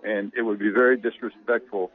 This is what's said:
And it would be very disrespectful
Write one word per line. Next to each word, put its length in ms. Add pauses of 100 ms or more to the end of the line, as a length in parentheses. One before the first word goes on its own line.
And 320
it 60
would 180
be 120
very 260
disrespectful 1000